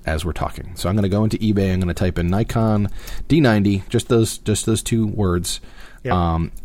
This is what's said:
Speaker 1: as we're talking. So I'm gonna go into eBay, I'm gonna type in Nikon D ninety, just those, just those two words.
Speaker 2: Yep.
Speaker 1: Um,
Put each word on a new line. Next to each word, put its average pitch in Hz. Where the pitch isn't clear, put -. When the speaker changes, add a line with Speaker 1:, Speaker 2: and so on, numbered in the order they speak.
Speaker 1:
as 78
we're 80
talking. -
So -
I'm 92
gonna 101
go 101
into 110
eBay, 101
I'm 92
gonna 87
type 90
in 85
Nikon 107
D 156
ninety, 101
just -
those, 113
just -
those 110
two 113
words. 92
Speaker 2:
Yep. 123
Speaker 1:
Um, 82